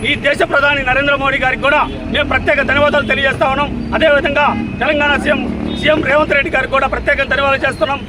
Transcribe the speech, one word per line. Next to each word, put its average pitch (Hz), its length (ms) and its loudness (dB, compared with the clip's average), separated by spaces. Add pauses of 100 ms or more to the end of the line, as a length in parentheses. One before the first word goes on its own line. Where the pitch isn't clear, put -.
(100)
ఈ - 20 0 (140)
దేశ 285 140 2 (120)
ప్రధాని 285 360 2
నరేంద్ర 277 340 2
మోడీ 269 220 0
గారికి 254 220 -2
కూడా 285 140 4 (320)
మేము 285 200 0
ప్రత్యేక 277 280 0 (100)
ధన్యవాదాలు 285 400 2
తెలియజేస్తా 269 440 0
ఉన్నాం. 285 160 -2 (260)
అదేవిధంగా 294 500 2 (340)
తెలంగాణ 294 340 0 (100)
సీఎం, 285 180 0 (380)
సీఎం 302 280 2
రేవంత్ 302 300 2
రెడ్డి 294 180 -2
గారికి 262 200 -2
కూడా 269 180 2
ప్రత్యేక 262 380 0
ధన్యవాదాలు 277 340 0
చేస్తున్నాం. 269 420 -2